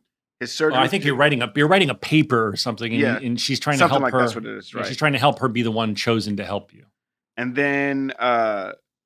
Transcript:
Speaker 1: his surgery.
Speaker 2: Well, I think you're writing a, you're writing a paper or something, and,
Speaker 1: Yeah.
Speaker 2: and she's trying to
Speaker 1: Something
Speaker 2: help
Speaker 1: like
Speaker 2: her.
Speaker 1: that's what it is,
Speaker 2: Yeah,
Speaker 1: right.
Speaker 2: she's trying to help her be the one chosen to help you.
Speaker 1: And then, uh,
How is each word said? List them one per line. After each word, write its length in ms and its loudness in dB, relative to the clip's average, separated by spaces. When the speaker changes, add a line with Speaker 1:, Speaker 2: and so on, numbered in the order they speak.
Speaker 1:
his 120 -8
surgery. 220 0
Speaker 2:
Well, 100 4
I 40 2
think 180 -2
you're 100 2
writing 280 2
a, 120 -6
you're 120 4
writing 240 4
a 40 -2
paper 520 2
or 80 -4
something, 360 -4
and, 100 0
Speaker 1:
Yeah. 160 0
Speaker 2:
and 220 -4
she's 200 -2
trying 160 0
to 40 0
Speaker 1:
Something 140 4
Speaker 2:
help 100 2
Speaker 1:
like 100 0
Speaker 2:
her. 60 4
Speaker 1:
that's 160 0
what 100 -10
it 120 -10
is, 160 -18
Speaker 2:
Yeah, 60 -8
Speaker 1:
right. 80 -6
Speaker 2:
she's 100 -8
trying 160 0
to 60 -2
help 200 2
her 80 0
be 140 -2
the 100 0
one 240 -2
chosen 420 -2
to 80 -6
help 280 -8
you. 120 -20
Speaker 1:
And 180 -4
then, 640 0
uh, 540 0